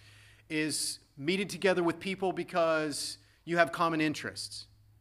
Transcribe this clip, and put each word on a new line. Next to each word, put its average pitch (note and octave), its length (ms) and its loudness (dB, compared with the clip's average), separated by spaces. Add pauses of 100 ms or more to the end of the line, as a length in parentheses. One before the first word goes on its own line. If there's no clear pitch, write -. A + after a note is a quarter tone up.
(500)
is D#3 500 -2 (180)
meeting F3 300 0
together F#3+ 340 2
with E3 180 2
people F#3+ 340 -2
because D#3+ 840 0 (280)
you E3+ 120 0
have E3+ 140 6
common E3 300 2
interests. - 680 -4 (340)